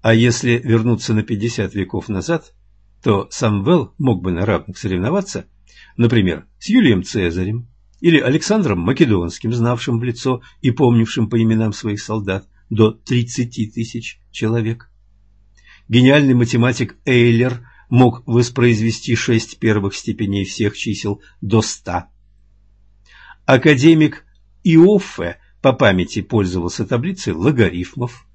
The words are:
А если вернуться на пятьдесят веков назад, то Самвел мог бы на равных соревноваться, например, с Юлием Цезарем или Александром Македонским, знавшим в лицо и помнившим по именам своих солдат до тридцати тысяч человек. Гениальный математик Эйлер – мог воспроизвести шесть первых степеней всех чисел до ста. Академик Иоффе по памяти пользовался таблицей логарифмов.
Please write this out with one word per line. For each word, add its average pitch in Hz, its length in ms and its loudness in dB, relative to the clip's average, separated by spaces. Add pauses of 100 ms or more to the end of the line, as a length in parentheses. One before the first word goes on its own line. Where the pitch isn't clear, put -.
А 113 100 2
если 120 500 2
вернуться 113 520 0
на 107 80 0
пятьдесят 107 520 -6
веков 95 360 -6
назад, 127 420 -4 (500)
то 104 280 0
Самвел 110 680 -2
мог 120 240 0
бы 92 120 -4
на 87 120 -2
равных 95 320 -4
соревноваться, 117 720 -4 (500)
например, 107 500 0 (120)
с - 100 -12
Юлием 156 360 4
Цезарем 95 640 -4 (320)
или 165 180 4
Александром 135 600 0
Македонским, 107 720 0
знавшим 120 460 -2
в 117 60 -6
лицо 123 380 -4 (180)
и 127 100 0
помнившим 117 580 2
по 113 140 0
именам 110 300 0
своих 104 280 -8
солдат 98 460 -6 (240)
до 110 220 2
тридцати 120 760 -4
тысяч 117 520 -10 (100)
человек. 113 600 -4 (1000)
Гениальный 131 460 4
математик 120 720 0
Эйлер – 120 640 2 (220)
мог 120 360 4
воспроизвести 117 880 0
шесть - 420 -2
первых 104 380 -2
степеней 101 480 -6
всех 104 320 -4
чисел 101 440 -6 (200)
до 107 200 2
ста. - 500 -8 (1400)
Академик 151 800 4 (380)
Иоффе 170 760 2 (220)
по 131 120 4
памяти 98 500 0
пользовался 92 640 -2
таблицей 131 460 -4
логарифмов. 101 1040 -2